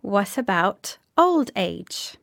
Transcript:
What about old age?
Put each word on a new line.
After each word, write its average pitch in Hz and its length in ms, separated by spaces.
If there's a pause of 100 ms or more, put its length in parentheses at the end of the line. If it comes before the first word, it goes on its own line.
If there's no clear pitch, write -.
What 202 360
about 190 600 (200)
old 330 380
age? 175 680